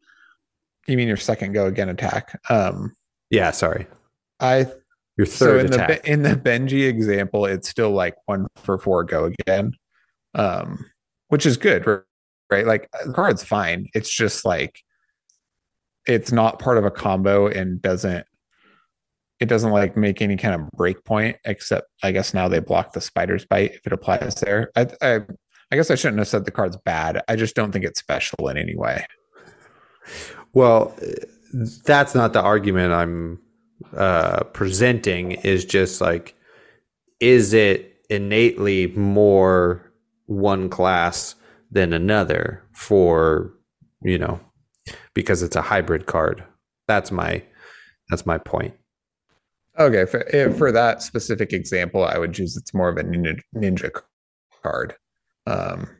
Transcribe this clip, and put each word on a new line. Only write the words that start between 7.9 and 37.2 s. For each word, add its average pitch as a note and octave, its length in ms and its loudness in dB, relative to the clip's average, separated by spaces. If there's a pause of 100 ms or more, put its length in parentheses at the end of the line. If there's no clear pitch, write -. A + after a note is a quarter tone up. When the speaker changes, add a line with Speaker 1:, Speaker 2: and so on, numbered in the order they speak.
Speaker 1:
like, F2+ 240 0 (100)
one G3 200 -2 (100)
for G2 220 -4
four F#2 260 0
Go E2 220 -2
Again, G2+ 460 -2 (640)
um, - 500 -4 (440)
which D3 160 2
is C3+ 120 4
good, A2 300 2
r-, G2+ 180 0 (460)
right? G2+ 160 2
Like, A2 220 0 (160)
the B2+ 80 -8
card's F3+ 300 0
fine. F2+ 500 -2
It's A2 200 -4
just, - 320 -2
like, E2 380 -4 (1200)
it's A#2+ 260 0
not A2 280 2
part B2 180 2
of G#2 80 2
a G2 60 0
combo G2 560 2
and F#2 340 -4
doesn't, F#2 460 -4 (1120)
it B2 60 -2
doesn't, A2+ 260 2
like, G2+ 240 2
make G#2 260 0
any G2+ 140 0
kind G2 200 -2
of D2+ 160 -8
break F2+ 340 -2
point, A2 400 -2
except - 420 -4 (160)
I G2 80 0
guess F#2+ 220 -2
now F#2 140 0
they F2+ 120 2
block - 340 -2
the F#2 80 -6
Spider's F#2 440 -4
Bite G2 300 0
if - 120 -12
it - 60 -6
applies - 420 -2
there. G#2 400 -2
I, B2 120 2 (140)
I, B2 180 2 (520)
I C#3 40 -2
guess D#3 140 2
I C#3+ 60 2
shouldn't A#2 240 -2
have G#2 80 0
said G2 180 -2
the G2 60 -8
card's F#2 260 -4
bad. D#2+ 500 -4
I A2+ 80 0
just A2 200 -2
don't G#2+ 160 0
think F#2+ 140 -4
it's - 140 -6
special - 500 -6
in C2+ 80 -6
any E2 180 -6
way. - 300 -4 (1500)
Speaker 2:
Well, A#2+ 420 6 (880)
that's C#3+ 280 4
not A#2 200 2
the G#2+ 80 2
argument F#2+ 500 2
I'm, E2+ 480 -2 (560)
uh, F2 480 2
presenting, F#2+ 880 -2
is F#2 340 -2
just, F#2+ 360 0
like, F2 340 -4 (840)
is A#2+ 340 6